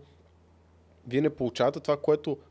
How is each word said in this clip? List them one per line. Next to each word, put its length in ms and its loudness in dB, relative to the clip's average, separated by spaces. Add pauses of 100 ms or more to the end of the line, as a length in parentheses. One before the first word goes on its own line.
(1080)
вие 140 0
не 80 2
получавате 500 -2
това, 180 -2
което 400 0 (140)